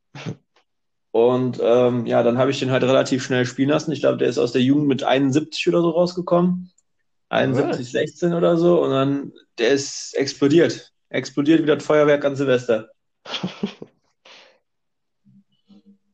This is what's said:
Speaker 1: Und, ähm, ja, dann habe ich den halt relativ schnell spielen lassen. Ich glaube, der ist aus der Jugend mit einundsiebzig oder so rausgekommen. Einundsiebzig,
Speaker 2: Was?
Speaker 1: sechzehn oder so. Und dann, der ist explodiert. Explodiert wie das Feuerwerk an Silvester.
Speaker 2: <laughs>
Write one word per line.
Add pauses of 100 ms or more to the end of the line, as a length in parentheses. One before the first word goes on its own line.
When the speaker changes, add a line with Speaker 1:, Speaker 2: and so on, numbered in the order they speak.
(1120)
Speaker 1:
Und,
ähm,
ja,
dann
habe
ich
den
halt
relativ
schnell
spielen
lassen.
Ich
glaube,
der
ist
aus
der
Jugend
mit
einundsiebzig
oder
so
rausgekommen. (560)
Einundsiebzig,
Speaker 2:
Was?
Speaker 1:
sechzehn
oder
so.
Und
dann, (260)
der
ist
explodiert. (200)
Explodiert
wie
das
Feuerwerk
an
Silvester. (380)
Speaker 2:
<laughs> (2750)